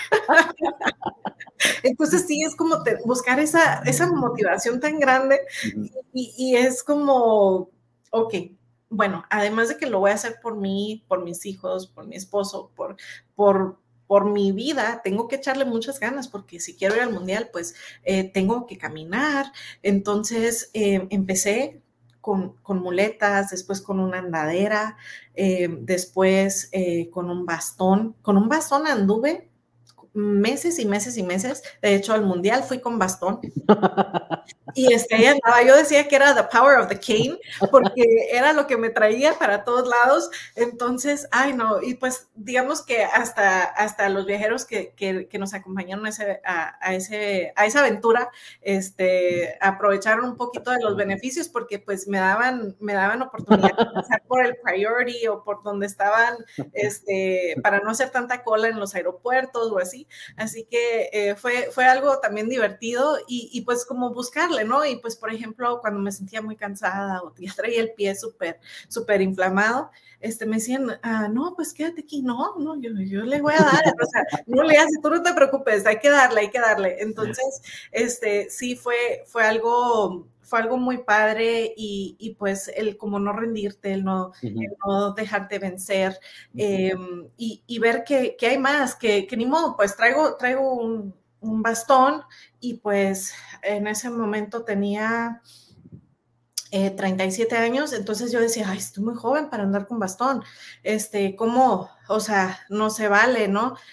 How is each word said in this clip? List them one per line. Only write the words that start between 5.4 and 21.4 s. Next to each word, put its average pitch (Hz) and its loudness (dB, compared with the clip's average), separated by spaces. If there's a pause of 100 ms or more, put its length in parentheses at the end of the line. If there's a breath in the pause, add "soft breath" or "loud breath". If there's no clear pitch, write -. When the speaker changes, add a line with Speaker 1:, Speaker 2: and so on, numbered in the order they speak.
Speaker 2:
Ujú. 214 -8 (220)
Speaker 1:
y, 254 -8
y 254 2
es 254 2
como, 226 2 (400)
"Ok, 226 -2 (540)
bueno, 196 -2
además 214 0
de 294 -4
que 311 -4
lo 208 0
voy 196 4
a 214 2
hacer 226 -6
por 226 -6
mí, 202 -6
por 185 -2
mis 175 -10
hijos, 185 -8
por - -20
mi - -16
esposo, 196 -6
por, 190 -10 (380 loud breath)
por, 190 4 (280)
por 196 6
mi 202 2
vida, 233 -2
tengo 202 -2
que 269 -4
echarle 269 -2
muchas 240 -4
ganas, 254 -6
porque 180 -16
si - -12
quiero 196 0
ir 240 2
al 240 -2
mundial, 190 -4
pues, 170 -10 (300 loud breath)
eh, 190 0
tengo 208 0
que - -16
caminar". 202 -4 (360 loud breath)
Entonces, 214 -2
eh, 196 0
empecé 202 -2 (380)